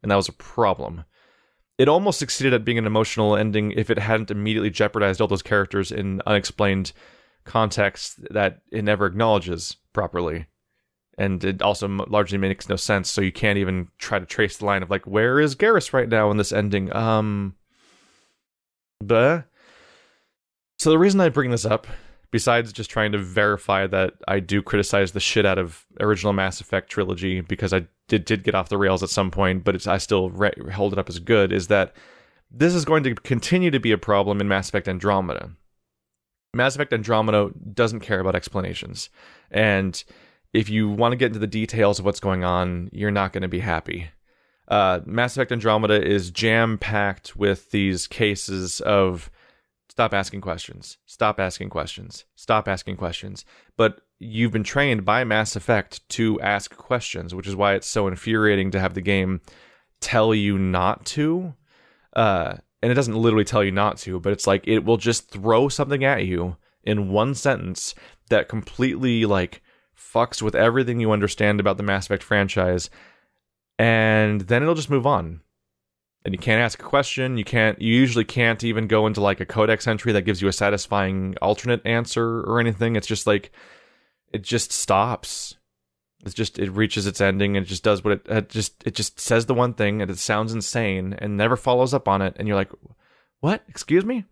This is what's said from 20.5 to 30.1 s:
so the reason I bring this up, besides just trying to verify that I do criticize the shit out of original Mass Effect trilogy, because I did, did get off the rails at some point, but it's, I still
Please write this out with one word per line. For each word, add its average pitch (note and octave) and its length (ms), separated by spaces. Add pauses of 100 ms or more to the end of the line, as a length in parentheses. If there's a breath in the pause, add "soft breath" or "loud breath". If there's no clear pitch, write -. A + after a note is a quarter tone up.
so D#3+ 100
the D#3+ 80
reason G3 220
I F3 100
bring B2+ 220
this A2+ 140
up, A2 200 (460 loud breath)
besides A#2 400
just G#2 180
trying G#2+ 220
to G#2 60
verify G2 680
that F#2 260 (140)
I G2 120
do G2 240
criticize G2+ 480
the G2+ 80
shit G2+ 260
out F#2+ 140
of F2 260 (140)
original G#2 320
Mass F#2+ 300
Effect - 280
trilogy, F#2 520
because F#2 320
I F2+ 140 (200)
did, G#2 160
did G#2+ 200
get B2 120
off F#2+ 140
the G#2 80
rails F#2+ 260
at F#2 60
some F#2+ 220
point, F#2 340
but F#2+ 100
it's, F2+ 120
I F#2+ 100
still F#2 340